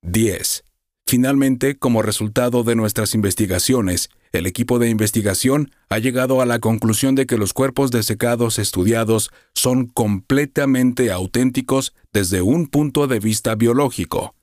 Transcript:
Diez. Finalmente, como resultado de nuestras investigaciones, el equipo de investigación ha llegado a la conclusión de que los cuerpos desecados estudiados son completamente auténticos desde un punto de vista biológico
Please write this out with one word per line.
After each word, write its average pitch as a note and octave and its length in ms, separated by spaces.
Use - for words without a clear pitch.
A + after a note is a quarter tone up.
Diez. F#2+ 600
Finalmente, C3+ 720
como A#2 240
resultado A#2 640
de A#2 140
nuestras A2 360
investigaciones, G2 960
el E2+ 140
equipo A#2 340
de A#2 100
investigación A2+ 840
ha A2 100
llegado B2+ 400
a B2+ 60
la A#2+ 140
conclusión A2+ 540
de C3+ 120
que A#2+ 120
los G2+ 140
cuerpos C3+ 400
desecados A#2 640
estudiados A2 760
son B2+ 340
completamente B2+ 1200
auténticos B2+ 840
desde F#2+ 280
un C#3 260
punto D3 400
de B2 120
vista A2 360
biológico A#2 880